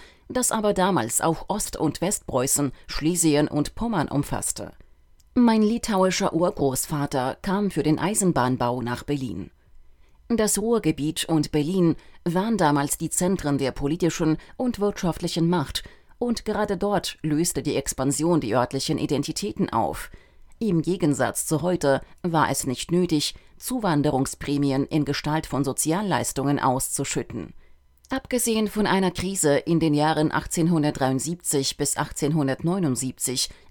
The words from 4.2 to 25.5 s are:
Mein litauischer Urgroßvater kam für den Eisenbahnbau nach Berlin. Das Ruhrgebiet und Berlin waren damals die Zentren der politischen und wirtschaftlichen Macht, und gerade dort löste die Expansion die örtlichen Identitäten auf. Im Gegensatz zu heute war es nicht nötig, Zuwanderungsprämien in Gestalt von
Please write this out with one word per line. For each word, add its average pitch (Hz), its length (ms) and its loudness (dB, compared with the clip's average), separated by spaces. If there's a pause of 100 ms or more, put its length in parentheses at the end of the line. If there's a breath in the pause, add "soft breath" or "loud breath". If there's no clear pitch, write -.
Mein 226 280 6
litauischer 202 680 2
Urgroßvater 143 1120 0
kam 196 280 0
für 147 140 -2
den 156 160 2
Eisenbahnbau 127 800 0
nach 120 220 -4
Berlin. 123 480 -6 (800)
Das 214 280 2
Ruhrgebiet 160 640 0
und 156 260 2
Berlin 165 460 2 (260 soft breath)
waren 185 340 0
damals 147 400 2
die 160 140 -6
Zentren 175 480 0
der 135 140 0
politischen 156 640 0 (180 loud breath)
und 247 220 -2
wirtschaftlichen 175 720 0
Macht, 165 320 -2 (360 loud breath)
und 240 260 -2
gerade 202 320 -2
dort 202 460 -2
löste 151 420 0
die 135 100 0
Expansion 143 640 0
die 113 140 -2
örtlichen 127 420 0
Identitäten 151 760 -2
auf. 92 380 -4 (520 soft breath)
Im 180 220 2
Gegensatz 147 640 0
zu 156 160 0
heute 147 380 2 (220 loud breath)
war 160 260 2
es - 160 -2
nicht 131 280 -4
nötig, 170 420 2 (240 soft breath)
Zuwanderungsprämien 143 1300 0
in 147 180 0
Gestalt 151 440 -2
von 139 160 -2